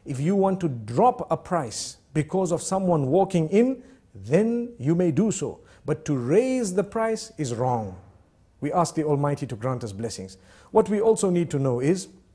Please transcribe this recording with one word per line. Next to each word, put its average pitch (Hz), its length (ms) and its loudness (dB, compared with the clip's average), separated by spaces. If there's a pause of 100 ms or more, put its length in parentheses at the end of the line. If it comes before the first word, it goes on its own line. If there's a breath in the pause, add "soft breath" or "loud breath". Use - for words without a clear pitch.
if 135 120 -6
you 165 160 2
want 190 260 2
to 175 100 0
drop 135 600 0
a 165 60 0
price - 600 -6 (160)
because 165 380 0
of 160 100 -2
someone 175 460 0
walking 175 420 2
in, 247 320 2 (320 loud breath)
then 220 640 0
you 156 160 0
may 175 160 2
do 190 200 2
so. 120 300 -6 (240 soft breath)
But 151 220 -4
to 147 100 0
raise 208 560 2
the 190 120 0
price 220 520 -4
is 127 180 -4
wrong. 113 420 -2 (680)
We 143 100 -4
ask 175 220 0
the 156 100 -2
Almighty 143 440 0
to 117 80 -8
grant 120 280 -4
us 107 80 -8
blessings. 101 460 -10 (320 soft breath)
What 208 180 4
we 208 140 0
also 220 260 4
need 175 220 0
to 147 80 -2
know 131 220 0
is 180 280 0 (260)